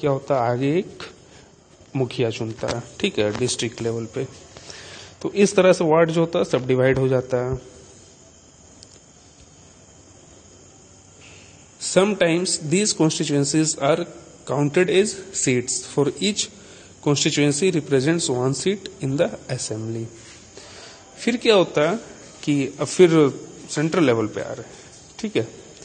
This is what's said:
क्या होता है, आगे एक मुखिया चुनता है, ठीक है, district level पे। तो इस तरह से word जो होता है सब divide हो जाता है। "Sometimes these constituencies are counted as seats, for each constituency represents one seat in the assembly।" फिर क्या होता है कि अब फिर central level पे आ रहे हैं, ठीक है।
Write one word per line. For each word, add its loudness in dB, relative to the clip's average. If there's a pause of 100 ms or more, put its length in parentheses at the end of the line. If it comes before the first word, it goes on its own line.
क्या 0
होता -2
है, 2
आगे 0
एक -6 (960)
मुखिया 0
चुनता -6
है, -6 (180)
ठीक -2
है, 0
district -4
level -4
पे। -8 (960)
तो -6
इस 4
तरह 8
से 0
word 4
जो 2
होता 0
है 2
सब 0
divide 4
हो 2
जाता 0
है। -6 (4000)
"Sometimes 2 (260)
these 0
constituencies 0
are 0 (480)
counted 2
as 2 (300)
seats, -2 (100)
for 2 (160)
each -2 (600)
constituency 2
represents 0
one 0 (100)
seat -4 (160)
in -2
the 2 (220)
assembly।" -6 (1120)
फिर -2
क्या 4
होता 2
है -2 (480)
कि 0
अब -2
फिर 6 (600)
central 0
level 4
पे -8
आ -8
रहे -10
हैं, -16 (460)
ठीक -6
है। 0 (360)